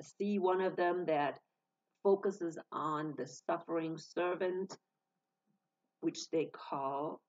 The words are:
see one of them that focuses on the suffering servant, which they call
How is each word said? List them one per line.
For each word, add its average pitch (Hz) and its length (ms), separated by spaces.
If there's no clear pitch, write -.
see 202 360
one 185 220
of 180 160
them 175 300
that 143 320
focuses 196 560
on 151 440
the 160 100
suffering 165 720
servant, 180 760
which - 300
they 160 160
call 139 840